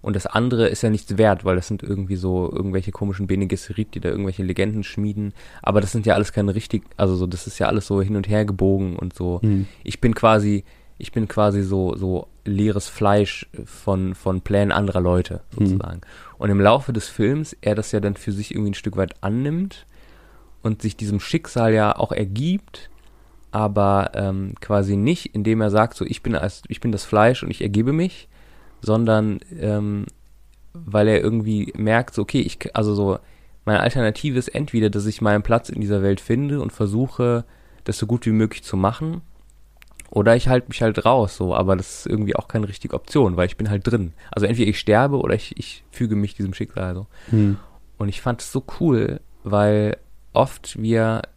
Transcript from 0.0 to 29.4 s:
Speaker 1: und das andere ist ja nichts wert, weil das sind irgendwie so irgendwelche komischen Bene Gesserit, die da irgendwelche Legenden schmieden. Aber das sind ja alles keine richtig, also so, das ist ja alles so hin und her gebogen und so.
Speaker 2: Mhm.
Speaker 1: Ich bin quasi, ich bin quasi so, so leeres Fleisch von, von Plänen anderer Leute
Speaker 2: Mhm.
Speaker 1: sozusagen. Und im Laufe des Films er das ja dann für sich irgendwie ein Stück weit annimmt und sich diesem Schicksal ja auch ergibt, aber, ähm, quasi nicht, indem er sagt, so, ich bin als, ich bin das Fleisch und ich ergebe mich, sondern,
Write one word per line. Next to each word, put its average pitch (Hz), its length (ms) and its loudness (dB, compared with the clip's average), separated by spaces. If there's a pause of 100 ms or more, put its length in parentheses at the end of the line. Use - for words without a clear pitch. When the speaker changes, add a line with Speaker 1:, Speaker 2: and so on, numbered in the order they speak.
Speaker 1:
und 107 140 -4
das 98 120 -4
andere 113 400 2
ist - 160 -2
ja 113 80 2
nichts 104 260 -2
wert, 101 280 4
weil 92 100 2
das 90 120 -4
sind 101 160 -6
irgendwie 98 320 -4
so 92 360 -2
irgendwelche 95 400 -2
komischen 98 360 -4
Bene 95 200 0
Gesserit, 98 480 -6
die 104 40 -8
da 90 100 -4
irgendwelche 95 340 -2
Legenden 98 400 -2
schmieden. 104 500 -4 (300)
Aber 101 180 4
das 98 100 -2
sind 110 140 -2
ja 110 80 4
alles 104 200 2
keine 101 200 0
richtig, 107 300 -4 (120)
also 92 200 2
so, 90 100 0
das 87 220 -6
ist - 120 -14
ja 107 80 0
alles 104 200 0
so 98 140 0
hin 98 140 -2
und 98 140 -2
her 107 160 2
gebogen 95 500 0
und 90 180 -8
so. 90 300 -4
Speaker 2:
Mhm. 101 240 2 (160)
Speaker 1:
Ich - 160 -8
bin 117 140 4
quasi, 104 500 4 (360)
ich - 120 -12
bin 110 160 -2
quasi 101 360 2
so, 95 320 0
so 92 320 -4 (180)
leeres 101 420 0
Fleisch 101 600 0 (180)
von, 95 500 -2
von 92 260 -4
Plänen 101 300 2
anderer 95 300 0
Leute 90 400 0 (160)
Speaker 2:
Mhm. 101 80 4
Speaker 1:
sozusagen. 92 360 -2 (360)
Und 107 140 -2
im 98 100 4
Laufe 123 320 6
des 110 160 -6
Films 143 520 0
er 107 120 0
das 107 180 -4
ja 107 80 2
dann 101 160 -2
für - 160 -8
sich 101 220 -6
irgendwie 104 180 -2
ein 98 40 -4
Stück 98 220 -6
weit 92 260 -2
annimmt 147 640 -4 (760)
und 110 220 -2
sich 107 120 -4
diesem 104 240 -2
Schicksal 117 540 0
ja 107 220 4
auch - 160 -2
ergibt, 123 760 -4 (640)
aber, 101 640 2
ähm, 98 460 -4
quasi 101 380 0
nicht, 135 360 0
indem 110 280 0
er 107 100 2
sagt, 107 240 2
so, - 100 -4
ich - 160 -6
bin 117 140 -2
als, 82 320 -4
ich - 140 -10
bin 120 100 -2
das 104 140 -4
Fleisch 110 380 4
und - 60 -6
ich - 120 -6
ergebe 110 320 2
mich, 175 340 -2 (540)
sondern, 110 580 2 (180)